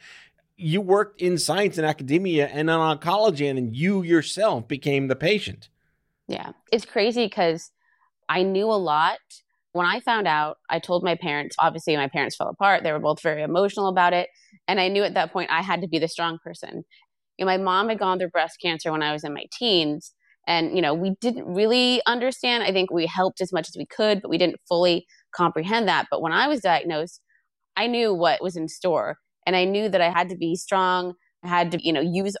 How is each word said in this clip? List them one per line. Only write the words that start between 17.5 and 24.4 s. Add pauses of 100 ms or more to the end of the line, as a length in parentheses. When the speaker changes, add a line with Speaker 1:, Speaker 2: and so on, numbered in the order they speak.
Speaker 2:
my
mom
had
gone
through
breast
cancer
when
I
was
in
my
teens. (320)
And,
you
know,
we
didn't
really
understand.
I
think
we
helped
as
much
as
we
could,
but
we
didn't